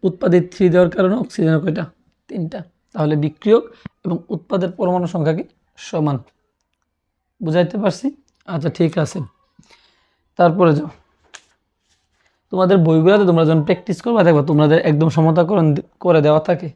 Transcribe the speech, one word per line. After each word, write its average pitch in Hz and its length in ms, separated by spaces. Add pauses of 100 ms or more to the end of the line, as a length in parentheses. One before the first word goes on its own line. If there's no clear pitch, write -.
উৎপাদে 180 380
থ্রি 180 280
দেওয়ার 175 200
কারণে 185 260
অক্সিজেন 160 440
কয়টা? 160 240 (440)
তিনটা। 185 320 (340)
তাহলে 156 220
বিক্রিয়ক 160 480 (420)
এবং 170 120 (120)
উৎপাদের 185 420
পরমাণু 180 360
সংখ্যা 160 260
কি? 170 100 (340)
সমান। 151 400 (1300)
বুঝাইতে 175 340
পারছি? 202 300 (380)
আচ্ছা, 165 240
ঠিক 165 280
আছে। 160 220 (1160)
তারপরে 175 380
যাও, 151 140 (1600)
তোমাদের 185 280
বইগুলোতে 165 480
তোমরা 165 200
যখন 160 180
প্র্যাকটিস 180 380
করবা, 233 220
দেখবা 156 200
তোমাদের 151 360 (100)
একদম 156 200
সমতাকরণ 165 640
দে-, - 80 (180)
করে 165 220
দেওয়া 151 180
থাকে। 156 360